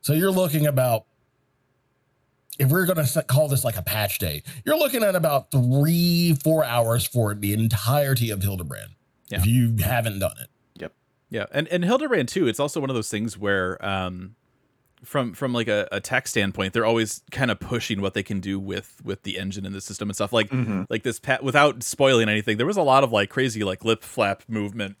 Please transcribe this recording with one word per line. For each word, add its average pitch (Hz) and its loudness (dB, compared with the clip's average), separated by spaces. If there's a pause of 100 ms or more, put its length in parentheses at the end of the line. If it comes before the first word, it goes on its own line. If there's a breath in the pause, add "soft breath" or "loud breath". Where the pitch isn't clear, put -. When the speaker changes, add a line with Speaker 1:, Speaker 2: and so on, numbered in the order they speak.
Speaker 1:
So - -2
you're 175 2
looking 165 2
about, 127 0 (1500)
if 135 4
we're 180 4
gonna 170 2
s-, 147 0
call 143 4
this, 135 2
like, 117 -2
a 90 -6
patch 104 -2
day, 76 -4 (200 loud breath)
you're 311 2
looking 277 0
at 196 2
about 151 0
three, 165 4
four 156 4
hours 117 2
for 110 0
the 101 -2
entirety 117 0
of 98 -4
Hildebrand, 78 -6 (360)
Speaker 2:
Yeah. 98 -6
Speaker 1:
if 90 2
you 117 4
haven't 107 -2
done 92 -4
it. 58 -18 (320)
Speaker 3:
Yep. 80 -12 (380)
Speaker 2:
Yeah, 107 -4
and, 151 -2
and 175 -2
Hildebrand 226 2
too, 180 0
it's 113 0
also 143 -2
one 135 -4
of 131 -2
those 110 -2
things 107 -4
where, 95 -2
um, 95 -6 (680)
from, 123 -4
from, 131 -4
like, 117 -2
a, 104 0
a 98 -4
tech - -4
standpoint, 98 -2
they're 117 0
always 113 0
kinda 120 -2
pushing 113 -4
what 98 -4
they 101 -2
can 101 -6
do 95 -4
with, 95 -10
with - -8
the 113 -8
engine 98 -8
and 95 -8
the 98 -10
system 104 -8
and 98 -6
stuff. 104 -4
Like, 110 4
Speaker 3:
Mm-hmm. 110 -2
Speaker 2:
like, 113 -4
this 120 -4
pa-, 135 0
without 139 2
spoiling 127 2
anything, 107 0
there 117 0
was 208 -2
a 180 2
lot 139 6
of, 117 0
like, 101 2
crazy, 120 -2
like, 95 -4
lip 113 2
flap 98 -2
movement 104 -6